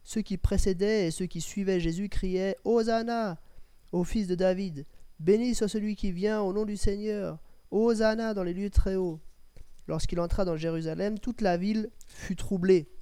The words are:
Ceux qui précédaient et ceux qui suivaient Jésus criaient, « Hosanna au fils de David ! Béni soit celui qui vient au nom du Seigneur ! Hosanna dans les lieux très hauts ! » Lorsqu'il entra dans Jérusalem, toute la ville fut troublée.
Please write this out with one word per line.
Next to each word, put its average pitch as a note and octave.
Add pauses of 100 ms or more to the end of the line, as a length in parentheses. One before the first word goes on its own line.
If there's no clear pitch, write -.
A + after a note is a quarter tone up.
Ceux -
qui F#3+
précédaient G3+
et D#3+
ceux F3+
qui E3+
suivaient F#3+
Jésus E3+
criaient, « F#3+
Hosanna A3+ (520)
au F3
fils G#3
de F3+
David ! F3+ (320)
Béni G#3+
soit A3
celui G#3+
qui G3
vient G#3
au F#3+
nom G#3+
du G#3
Seigneur ! G3+ (320)
Hosanna A3
dans G3
les F3+
lieux G3+
très F#3+
hauts ! » F3 (680)
Lorsqu'il D#3+
entra E3+
dans E3+
Jérusalem, E3
toute A#3
la F3+
ville G#3+ (160)
fut -
troublée. F#3 (120)